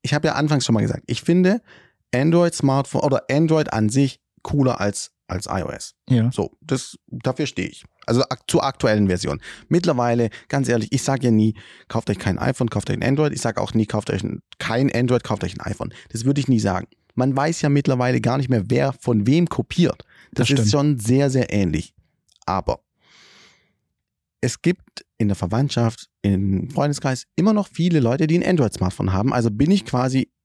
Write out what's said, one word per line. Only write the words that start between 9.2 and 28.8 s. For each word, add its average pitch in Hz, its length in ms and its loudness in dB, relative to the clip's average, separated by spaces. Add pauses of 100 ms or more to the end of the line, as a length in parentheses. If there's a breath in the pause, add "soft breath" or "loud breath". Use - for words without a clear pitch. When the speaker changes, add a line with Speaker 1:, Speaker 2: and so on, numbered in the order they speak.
Speaker 1:
Mittlerweile, 120 600 2 (200 loud breath)
ganz 139 180 -2
ehrlich, 117 240 0
ich - 120 -2
sag 135 200 -2
ja 123 80 2
nie, 110 240 4 (320 loud breath)
kauft - 220 -4
euch 95 100 -2
kein 95 180 -2
iPhone, 127 320 -2
kauft - 200 -4
euch 101 80 -4
ein - 60 -4
Android. 139 280 0
Ich - 100 -8
sag 113 160 -2
auch - 160 -4
nie, 110 120 2
kauft - 240 -4
euch 101 140 -2
ein, - 180 -8 (180)
kein 127 340 -2
Android, 123 300 0
kauft 104 220 -4
euch 87 120 -6
ein - 40 -12
iPhone. 110 320 -8 (180 loud breath)
Das 117 140 -8
würde 139 160 0
ich 131 80 -4
nie 117 100 4
sagen. 92 280 -2 (280)
Man 131 200 0
weiß 151 260 -2
ja 147 80 2
mittlerweile 127 520 2
gar 123 160 0
nicht 131 120 -2
mehr, 113 200 2
wer 135 220 2
von 110 340 0
wem 160 220 4
kopiert. - 560 -2 (300 soft breath)
Das 127 160 -2
Speaker 2:
Das - 0 -
Speaker 1:
ist 143 60 4
Speaker 2:
stimmt. 107 160 2
Speaker 1:
schon 143 280 2
sehr, 131 300 2
sehr 127 240 0
ähnlich. 85 400 0 (520)
Aber - 360 -2 (1600 soft breath)
es - 200 -4
gibt - 440 -4 (120)
in 104 120 2
der 95 60 2
Verwandtschaft, 117 720 0 (120)
im 95 480 0
Freundeskreis 143 560 -2 (100)
immer 208 180 2
noch 208 160 -2
viele 170 300 0
Leute, 131 280 2
die 165 100 2
ein - 100 0
Android-Smartphone 98 680 0